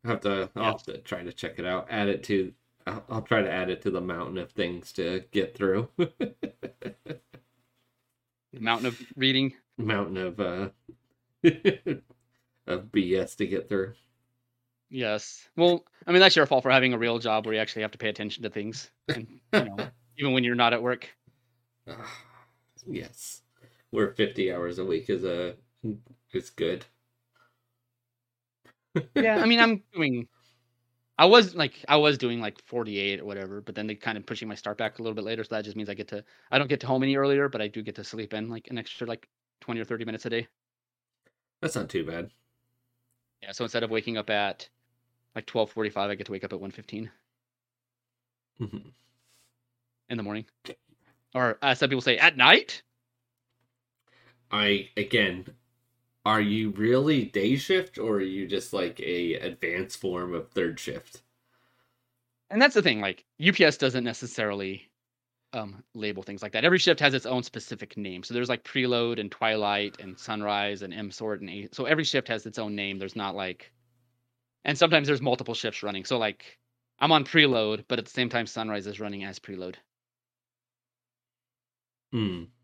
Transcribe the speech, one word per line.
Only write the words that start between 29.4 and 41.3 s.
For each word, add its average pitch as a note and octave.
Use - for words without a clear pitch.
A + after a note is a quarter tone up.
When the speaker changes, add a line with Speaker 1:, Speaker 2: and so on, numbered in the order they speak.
Speaker 2:
mean, A#3
Speaker 1:
<laughs> -
Speaker 2:
I'm A3+
doing, C3
I D3+
was, G3+
like, D3+
I D3
was D3+
doing, A#2+
like, G#2+
forty-eight G2+
or D#2+
whatever, G2
but G2+
then G#2+
they G#2+
kind G#2+
of G2
pushing A2
my G#2
start G#2
back A2
a A#2
little A2+
bit G#2+
later, A2+
so A2
that G#2+
just G#2
means G#2+
I G2+
get G#2
to, G#2
I C3
don't C#3+
get C#3+
to B2
home C3
any C3+
earlier, C#3
but A#2
I G#2+
do A2
get G#2
to G#2
sleep A2
in, A2
like, A2+
an B2
extra, A#2
like, A2+
twenty A#2
or G#2+
thirty A#2
minutes A2
a A#2
day. A#2